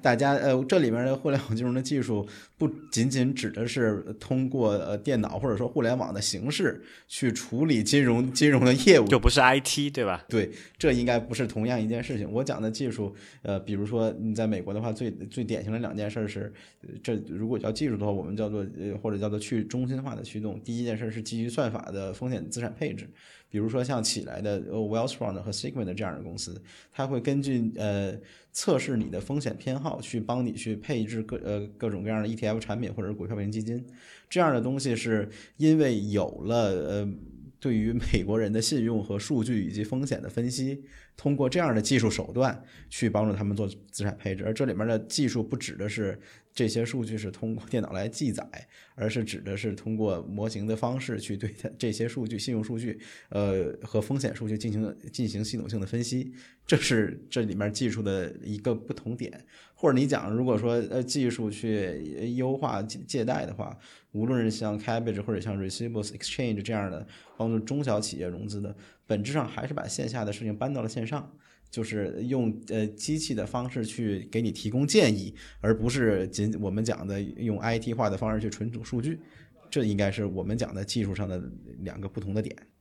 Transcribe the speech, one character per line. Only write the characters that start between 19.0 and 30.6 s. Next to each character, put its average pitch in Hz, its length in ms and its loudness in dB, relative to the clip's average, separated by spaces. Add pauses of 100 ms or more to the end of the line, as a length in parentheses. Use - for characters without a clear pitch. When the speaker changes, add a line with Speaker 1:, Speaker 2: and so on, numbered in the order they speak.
Speaker 1:
者 101 80 -2
叫 104 100 0
做 104 100 -2
去 110 260 -2
中 123 240 -2
心 131 120 -2
化 135 140 -6
的 - 80 -10
驱 - 180 -8
动。 107 220 -6
第 117 160 -4
一 123 60 -2
件 113 120 0
事 113 80 -4
儿 110 60 -2
是 113 100 -6
基 113 220 -4
于 117 60 0
算 117 240 0
法 - 180 -8
的 98 220 -6
风 127 180 -6
险 95 180 -4
资 117 120 -6
产 117 120 -4
配 151 200 -4
置。 - 160 -10 (400)
比 107 100 -4
如 110 100 2
说 127 160 0
像 123 180 0
起 110 200 -2
来 - 180 -8
的， 104 120 0 (180)
呃， 104 80 -2
Wealthfront 110 640 -2
和 104 100 -6
Segment 113 400 -4
这 95 100 -6
样 90 120 -4
的 69 80 -10
公 87 160 -10
司， 87 240 -10 (280)
它 135 160 -4
会 131 140 0
根 139 220 2
据， 123 340 2
呃， 101 420 0 (320)
测 - 280 2
试 127 180 0
你 107 140 0
的 90 100 -2
风 139 180 -2
险 - 200 -2
偏 131 200 -4
好， 147 220 -4
去 - 180 -4
帮 120 280 0
你 - 80 -2
去 110 200 -4